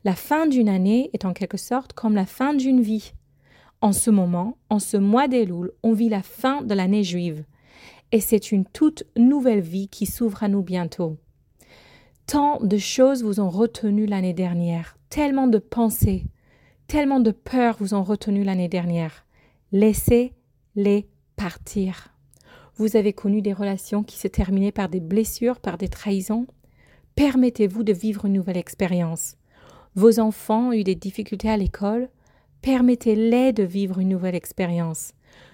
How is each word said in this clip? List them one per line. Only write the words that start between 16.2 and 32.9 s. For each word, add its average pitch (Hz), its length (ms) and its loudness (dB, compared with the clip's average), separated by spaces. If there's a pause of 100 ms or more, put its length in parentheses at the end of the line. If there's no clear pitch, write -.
tellement 277 340 0
de 220 100 4
peurs 240 500 0
vous 202 140 -2
ont 196 100 0
retenu 202 400 -2
l'année 185 240 0
dernière. 170 560 -4 (480)
Laissez-les 208 1400 0 (280)
partir. 185 720 -6 (680)
Vous 214 200 0
avez 202 180 2
connu 208 260 0
des 196 140 -2
relations 202 480 -4
qui - 160 -14
se 190 100 -4
terminaient 196 440 0
par 190 180 -4
des 180 100 -4
blessures, 220 600 -2
par 170 180 -6
des 185 100 -6
trahisons. 208 580 -4 (680)
Permettez-vous 240 680 2
de 208 80 2
vivre 208 340 -4
une 196 80 2
nouvelle 185 240 -2
expérience. 170 760 -4 (600)
Vos 220 220 6
enfants 220 520 0
ont - 20 -2
eu 220 100 0
des 185 140 0
difficultés 202 520 -8
à 220 80 2
l'école. 208 520 -2 (540)
Permettez-les 247 920 4